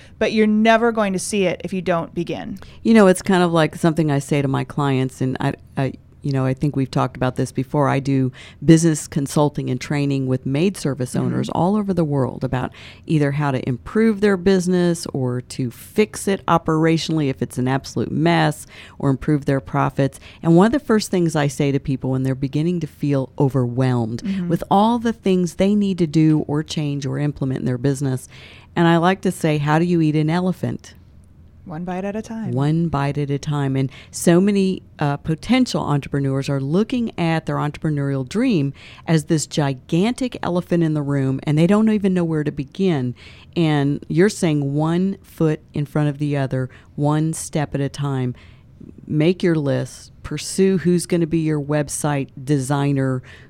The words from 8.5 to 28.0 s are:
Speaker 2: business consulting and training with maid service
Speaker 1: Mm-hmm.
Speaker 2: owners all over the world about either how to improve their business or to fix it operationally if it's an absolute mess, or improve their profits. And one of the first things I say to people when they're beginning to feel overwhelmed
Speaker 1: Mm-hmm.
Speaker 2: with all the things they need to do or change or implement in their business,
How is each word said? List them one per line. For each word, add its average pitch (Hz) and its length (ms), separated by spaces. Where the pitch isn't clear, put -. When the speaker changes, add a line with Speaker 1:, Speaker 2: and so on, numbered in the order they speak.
Speaker 2:
business 160 440
consulting 143 640
and 127 100
training 139 460
with 127 180
maid 151 320
service 127 380
Speaker 1:
Mm-hmm. - 120
Speaker 2:
owners 131 240
all 185 260
over 196 180
the 170 100
world 143 380
about 127 300
either 147 240
how 143 220
to 127 160
improve 214 520
their 202 160
business 175 800
or 123 280
to 127 280
fix - 560
it 196 200
operationally 160 840
if 131 100
it's - 160
an 127 120
absolute 131 420
mess, 160 560
or 139 120
improve 139 340
their 135 160
profits. 139 580
And 165 140
one 185 100
of 233 60
the 294 120
first 214 260
things 170 260
I 147 100
say 143 240
to 135 80
people 135 320
when 131 140
they're 131 100
beginning 147 460
to 151 80
feel 143 500
overwhelmed 123 840
Speaker 1:
Mm-hmm. 190 240
Speaker 2:
with - 240
all 220 260
the 226 140
things 185 420
they 202 220
need 196 220
to 175 100
do 156 400
or 151 160
change 143 420
or 135 120
implement 143 420
in - 40
their 127 140
business, 135 500